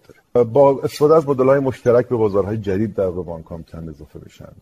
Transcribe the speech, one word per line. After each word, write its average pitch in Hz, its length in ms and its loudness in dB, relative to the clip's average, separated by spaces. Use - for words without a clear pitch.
داره. - 360 -2
با 135 380 2
استفاده 151 320 2
از 151 140 2
مدل‌های 139 300 2
مشترک 123 500 0
به 127 80 -2
بازارهای 101 400 0
جدید 101 380 -4
در 95 120 -2
واقع 90 160 -6
بانک 82 240 -14
ها 87 100 -12
می‌تونن 82 320 -16
اضافه 76 300 -18
بشن. - 240 -20